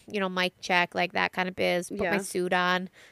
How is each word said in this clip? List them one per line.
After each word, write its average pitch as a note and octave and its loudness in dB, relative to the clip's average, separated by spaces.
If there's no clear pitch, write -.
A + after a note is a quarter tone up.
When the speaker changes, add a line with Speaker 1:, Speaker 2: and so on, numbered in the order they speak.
Speaker 1:
you G#3 -2
know, F#3 0
mic F#3 0
check, F3 2
like, F3+ 0
that F#3 0
kind F#3 -2
of F#3 -14
biz. F3 0
Put G3+ -8
Speaker 2:
Yeah. F3+ 0
Speaker 1:
my F#3+ 2
suit F3+ -2
on. F3+ 2